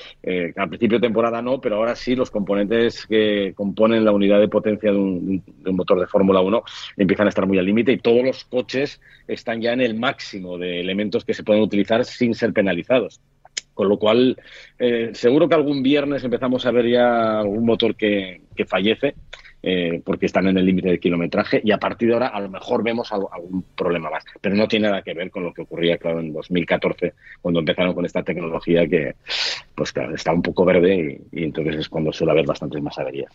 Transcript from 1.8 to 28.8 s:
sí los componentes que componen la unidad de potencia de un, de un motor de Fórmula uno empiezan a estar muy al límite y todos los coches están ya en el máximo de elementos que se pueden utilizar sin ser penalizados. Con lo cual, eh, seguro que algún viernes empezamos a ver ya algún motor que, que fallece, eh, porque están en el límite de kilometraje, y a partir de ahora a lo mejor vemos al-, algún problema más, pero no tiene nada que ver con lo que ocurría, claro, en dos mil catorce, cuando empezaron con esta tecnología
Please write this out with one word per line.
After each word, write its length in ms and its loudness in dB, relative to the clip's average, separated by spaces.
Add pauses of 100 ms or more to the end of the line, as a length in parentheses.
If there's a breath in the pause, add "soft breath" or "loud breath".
sí 200 -2
los 160 -2
componentes 760 0
que 500 2
componen 480 2
la 80 6
unidad 280 4
de 80 6
potencia 440 0
de 60 2
un, 480 -2
de 240 -12
un 60 0
motor 240 2
de 80 -2
Fórmula 340 4
uno 220 0 (320 loud breath)
empiezan 320 2
a 20 4
estar 160 0
muy 140 2
al 60 0
límite 260 2
y 60 2
todos 260 4
los 220 -4
coches 540 -4 (280 soft breath)
están 340 -6
ya 120 0
en 80 0
el 120 0
máximo 640 -6
de 220 -4
elementos 440 -2
que 120 -4
se 80 -12
pueden 180 4
utilizar 420 2
sin 300 0
ser 180 -2
penalizados. 680 0 (540)
Con 120 0
lo 120 2
cual, 380 4 (420 loud breath)
eh, 340 0
seguro 340 4
que 60 4
algún 300 2
viernes 400 0
empezamos 420 -2
a 60 2
ver 160 2
ya 520 2
algún 240 0
motor 300 2
que, 480 -2 (140)
que 100 -2
fallece, 480 0 (480 loud breath)
eh, 420 -2
porque 240 -2
están 200 0
en 100 2
el 80 2
límite 240 2
de 100 2
kilometraje, 640 0
y 80 2
a 60 2
partir 300 -2
de 80 4
ahora 120 0
a 120 -6
lo 100 -8
mejor 340 -4
vemos 280 -4
al-, 200 -4
algún 320 -8 (120)
problema 340 -2
más, 140 -8 (180)
pero 140 -2
no 120 2
tiene 200 0
nada 160 -2
que 100 -10
ver 160 -8
con 140 -8
lo 100 -8
que 80 -14
ocurría, 360 -2
claro, 240 -4
en 120 -8
dos 160 -12
mil 160 -2
catorce, 480 -2 (260 loud breath)
cuando 200 -2
empezaron 340 0
con 100 -4
esta 200 -4
tecnología 640 0